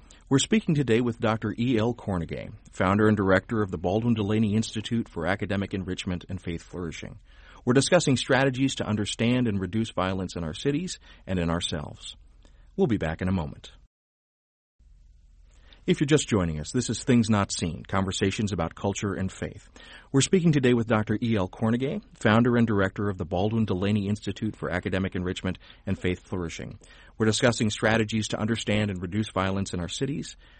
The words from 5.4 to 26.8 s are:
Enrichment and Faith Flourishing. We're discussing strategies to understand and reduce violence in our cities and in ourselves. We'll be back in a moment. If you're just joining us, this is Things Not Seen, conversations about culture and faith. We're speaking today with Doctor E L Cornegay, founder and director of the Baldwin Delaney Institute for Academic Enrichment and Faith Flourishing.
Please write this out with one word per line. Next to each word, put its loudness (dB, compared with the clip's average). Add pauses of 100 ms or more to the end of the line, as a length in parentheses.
Enrichment -4
and -8
Faith 0
Flourishing. -10 (460)
We're 4
discussing 4
strategies 2
to -4
understand 0
and 0
reduce -2
violence -2
in -4
our -6
cities -4 (280)
and -2
in 0
ourselves. -6 (600)
We'll 2
be 2
back -4
in 0
a 0
moment. -6 (2000)
If 0
you're 2
just 2
joining 0
us, -10
this -2
is -6
Things 4
Not 2
Seen, -4
conversations 0
about -2
culture -4
and -4
faith. -12 (440)
We're 4
speaking 4
today 4
with 2
Doctor 2
E 2
L 0
Cornegay, -2 (120)
founder 4
and 6
director 0
of -4
the -6
Baldwin 0
Delaney 0
Institute -4
for -8
Academic -2
Enrichment -4 (280)
and -2
Faith -4
Flourishing. -8 (400)